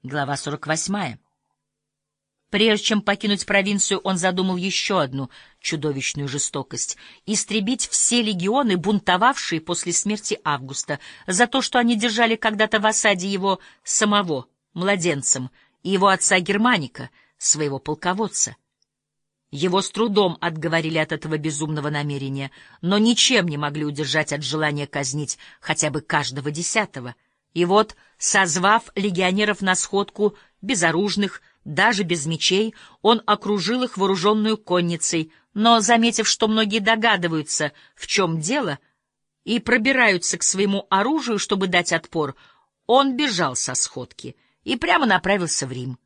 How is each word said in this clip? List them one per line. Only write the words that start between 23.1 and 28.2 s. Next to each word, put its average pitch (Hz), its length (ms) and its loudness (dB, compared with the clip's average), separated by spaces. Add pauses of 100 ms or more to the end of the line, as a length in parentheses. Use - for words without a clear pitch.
не 147 80 -4
могли 147 260 -4
удержать 147 480 -2
от 147 120 -4
желания 147 440 -2
казнить 139 500 -4 (220)
хотя 151 300 -2
бы 147 100 -4
каждого 143 520 -2
десятого. 147 640 -4 (380)
И 175 120 2
вот, 214 320 4 (200)
созвав 190 760 2